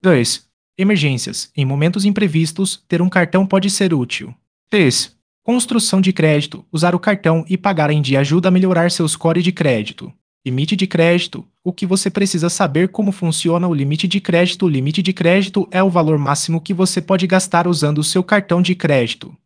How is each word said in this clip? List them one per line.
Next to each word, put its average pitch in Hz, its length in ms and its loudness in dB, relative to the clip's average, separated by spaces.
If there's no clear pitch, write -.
Dois, 147 460 0
emergências. 151 760 -2
Em 143 120 -2
momentos 156 400 0
imprevistos, 190 800 0
ter 175 140 0
um 180 80 2
cartão 185 360 0
pode 190 240 0
ser 190 240 0
útil. 123 400 -4
Três, 156 480 0
construção 226 560 0
de 190 140 2
crédito. 151 580 0
Usar 175 240 0
o 175 40 0
cartão 170 500 0
e 185 80 -2
pagar 160 340 0
em 151 100 2
dia 135 200 2
ajuda 160 260 2
a 190 40 2
melhorar 180 380 2
seu 170 160 -2
score 165 380 0
de 180 80 0
crédito. 127 600 -4
Limite 135 280 -2
de 185 100 0
crédito. 170 580 0
O 180 100 -4
que 190 140 -6
você 190 200 -2
precisa 180 440 -2
saber: 175 380 0
como 202 220 -2
funciona 170 560 -2
o 170 60 0
limite 147 340 -2
de 185 140 0
crédito. 180 460 0
O - 20 2
limite 147 320 -2
de 190 100 0
crédito 185 600 0
é 185 100 0
o 196 80 2
valor 160 300 2
máximo 147 420 -2
que 160 100 -8
você 185 300 0
pode 190 240 0
gastar 180 420 0
usando 147 300 0
o 151 60 0
seu 180 200 0
cartão 196 380 0
de 180 140 2
crédito. 139 600 0